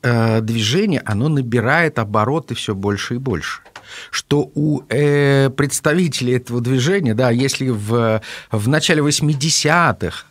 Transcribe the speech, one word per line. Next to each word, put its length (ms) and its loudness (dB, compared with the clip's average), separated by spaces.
э, 380 2
движение, 640 0
оно 240 -2
набирает 680 0
обороты 560 0
всё 200 -4
больше 420 -4
и 20 -4
больше. 440 -4
Что 440 0
у, 340 0
э, 640 4
представителей 840 0
этого 260 -2
движения, 540 0
да, 160 2
если 380 0
в, 520 0
в 180 -2
начале 340 2
восьмидесятых 1300 0